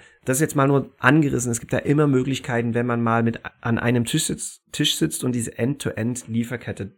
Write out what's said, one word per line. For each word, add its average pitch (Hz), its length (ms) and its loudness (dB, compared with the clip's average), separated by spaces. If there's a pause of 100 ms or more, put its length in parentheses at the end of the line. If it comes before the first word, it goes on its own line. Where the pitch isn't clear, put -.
(240)
das 131 120 0
ist 139 40 -2
jetzt 151 140 0
mal 139 140 4
nur 139 300 2
angerissen. 131 520 4
Es 117 80 -2
gibt - 140 -10
da 131 60 0
immer 147 280 2
Möglichkeiten, 127 680 0
wenn 120 120 0
man 117 160 0
mal 117 220 2
mit 117 160 0 (200)
an 117 180 0
einem 120 260 2
Tisch 156 220 -2
sitzt, - 440 -8
Tisch - 260 0
sitzt - 280 -2
und 127 100 0
diese 117 240 -4
End-to-End-Lieferkette 117 1300 -4 (120)